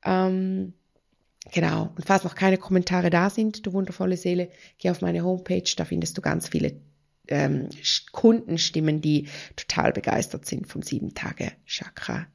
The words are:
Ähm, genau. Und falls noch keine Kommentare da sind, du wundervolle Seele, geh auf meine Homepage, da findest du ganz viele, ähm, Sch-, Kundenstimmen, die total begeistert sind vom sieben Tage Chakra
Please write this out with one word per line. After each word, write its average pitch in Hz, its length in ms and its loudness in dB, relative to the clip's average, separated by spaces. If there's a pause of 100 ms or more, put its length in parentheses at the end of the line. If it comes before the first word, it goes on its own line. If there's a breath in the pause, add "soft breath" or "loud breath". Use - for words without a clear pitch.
Ähm, 190 680 2 (760)
genau. 165 440 0
Und - 100 -10
falls 196 160 4
noch - 140 -6
keine 190 220 4
Kommentare 180 520 2
da 175 180 4
sind, 214 380 -2
du 185 60 -6
wundervolle 185 440 -2
Seele, 180 340 -2 (280 loud breath)
geh 185 120 0
auf 175 100 -2
meine 170 240 0
Homepage, 185 520 -2
da 165 80 -2
findest 165 320 -4
du - 60 -6
ganz - 260 0
viele, - 320 0 (480)
ähm, 143 400 0 (140)
Sch-, - 280 -2
Kundenstimmen, 165 920 2
die 151 280 2 (280 loud breath)
total - 360 2
begeistert - 520 -2
sind - 220 -6
vom - 160 -8
sieben - 320 -4
Tage - 380 -6 (120)
Chakra - 720 -6